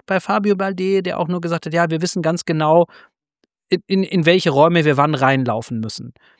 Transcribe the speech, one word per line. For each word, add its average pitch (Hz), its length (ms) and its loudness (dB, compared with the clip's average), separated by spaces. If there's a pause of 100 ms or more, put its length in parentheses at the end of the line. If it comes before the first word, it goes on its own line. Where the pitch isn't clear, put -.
bei 190 140 -2
Fabio 208 340 -2
Balde, 190 480 -2
der 185 160 -6
auch 175 80 -4
nur 175 140 -4
gesagt 170 260 -4
hat, 156 80 -6
"Ja, 170 160 2
wir 160 100 -2
wissen 175 220 -4
ganz 165 220 -2
genau, 160 420 2 (840)
in, 185 200 0
in, 190 160 0
in 175 200 -2
welche 175 260 2
Räume 160 340 4
wir 147 120 2
wann 147 200 2
reinlaufen 123 640 0
müssen." 110 320 -8 (280)